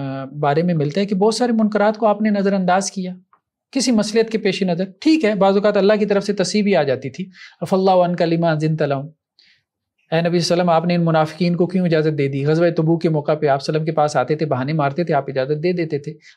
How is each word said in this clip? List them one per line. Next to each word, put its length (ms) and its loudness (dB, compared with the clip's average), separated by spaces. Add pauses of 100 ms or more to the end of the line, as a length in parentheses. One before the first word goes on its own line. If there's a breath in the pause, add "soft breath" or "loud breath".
(340)
बारे 300 0
में 100 0
मिलता 260 -2
है 60 0
कि 100 -4
बहुत 220 2
सारे 160 0
मुनकरात 440 2
को 80 0
आपने 260 2
नज़रअंदाज 580 0
किया 280 -8 (560)
किसी 180 0
मसलियत 380 0
के 80 -2
पेश 260 -2
नज़र। 380 -2
ठीक 220 2
है, 120 0
बाज़ 220 4
औक़ात 200 2
अल्लाह 200 4
की 80 0
तरफ 180 0
से 100 -2
तसी 280 0
भी 120 2
आ 100 4
जाती 260 -2
थी, 220 -12 (300 loud breath)
"अफ़ल्लाहु 380 2
अन्का 260 0
लिमा 300 0
ज़िनत 260 -2
लहुम।" 220 -2
"ऐ 40 -14
नबी 40 -20 (920 soft breath)
सल्लल्लाहु 200 0
अलैहि 140 0
वसल्लम, 300 0
आपने 260 2
इन 60 0
मुनाफिकीन 540 0
को 120 0
क्यों 200 0
इजाज़त 260 2
दे 140 -2
दी? 160 -4
ग़ज़वा 260 2
तबूक 320 0
के 80 0
मौका 260 0
पे 120 0
आप 120 2
सल्लम 260 -4
के 60 -2
पास 260 0
आते 180 0
थे, 100 -2
बहाने 280 -2
मारते 320 -2
थे, 80 -2
आप 160 0
इजाज़त 280 -2
दे 160 -2
देते 260 -4
थे। 160 -12 (220 soft breath)